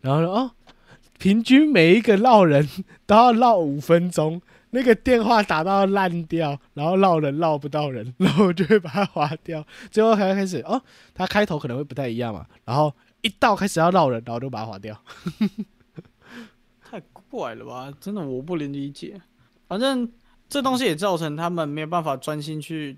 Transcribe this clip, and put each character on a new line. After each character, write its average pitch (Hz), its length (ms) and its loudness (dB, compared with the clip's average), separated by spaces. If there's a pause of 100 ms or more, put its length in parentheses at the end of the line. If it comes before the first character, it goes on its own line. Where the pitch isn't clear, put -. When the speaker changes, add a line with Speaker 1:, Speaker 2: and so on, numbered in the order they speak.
Speaker 1:
然 135 140 -2
后 160 80 2
说， 180 120 -2
哦， 247 160 -2 (680)
平 208 240 2
均 294 280 4
每 175 240 6
一 233 60 6
个 208 160 4
绕 220 260 6
人 151 240 4 (380)
都 202 100 4
要 240 200 8
绕 233 240 4
五 151 200 -2
分 170 320 2
钟， 165 300 -4 (300)
那 254 120 -2
个 240 120 6
电 240 280 2
话 220 200 4
打 160 200 -2
到 196 220 2
烂 185 400 0
掉， 156 340 -4 (140)
然 147 140 -6
后 180 100 0
绕 190 220 4
人 143 180 -2
绕 160 220 0
不 143 100 -10
到 151 220 -4
人， 120 220 -10
<laughs> - 40 -20
然 180 160 2
后 190 140 4
我 175 60 0
就 170 120 -2
会 214 140 4
把 175 100 -4
它 190 160 -2
划 147 260 -2 (140)
掉。 156 180 -10 (280)
最 214 120 0
后 226 140 4
才 190 180 0
开 196 120 -2
始， 175 140 -6
哦， 208 220 -4 (300)
它 185 140 -4
开 208 180 0
头 165 140 -4
可 135 100 -8
能 120 80 -6
会 147 80 -8
不 139 100 -14
太 131 140 -6
一 113 80 -6
样 117 160 -6
嘛， 87 140 -12 (180)
然 110 100 -6
后 147 200 0 (260)
一 226 80 -4
到 220 260 0
开 190 140 -2
始 - 100 -4
要 165 120 2
绕 175 180 4
人， 117 160 -4
然 117 100 -10
后 117 60 -6
就 135 80 -8
把 117 120 -8
它 110 60 -8
划 101 120 -14
掉。 107 260 -16
<laughs> - 1800 -12
Speaker 2:
太 - 160 -18 (320)
怪 143 240 -10
了 113 120 -16
吧， 127 340 -14
真 196 140 -10
的 180 120 -8
我 127 140 -8
不 170 160 -8
能 143 160 -6
理 143 180 -10
解。 196 300 -18 (480)
反 185 120 -6
正 247 300 -2 (360)
这 285 140 -6
东 254 160 -2
西 262 80 -4
也 170 100 0
造 180 220 -2
成 156 180 -6
他 165 140 -6
们 170 180 -4
没 147 140 -8
有 156 60 -8
办 165 180 -4
法 143 100 -4
专 151 280 -8
心 156 180 -10
去 151 380 -10